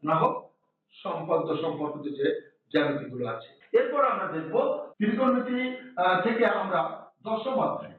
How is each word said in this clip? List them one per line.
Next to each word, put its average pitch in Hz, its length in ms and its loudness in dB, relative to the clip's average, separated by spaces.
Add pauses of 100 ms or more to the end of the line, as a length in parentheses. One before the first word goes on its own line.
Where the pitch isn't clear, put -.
না 156 120 2
হোক - 340 0 (540)
সম্পদ 160 580 0
সম্পর্কিত 147 520 -4
যে - 400 -2 (180)
জ্যামিতিগুলো 139 560 0
আছে। - 500 -4
এরপর 285 280 4
আমরা - 220 0
দেখব 156 280 -6 (420)
ত্রিকোণমিতি, 247 800 0 (200)
আহ, 180 240 4
থেকে 233 240 2
আমরা - 640 0 (160)
দশম 220 360 -2
অধ্যায়। - 400 -2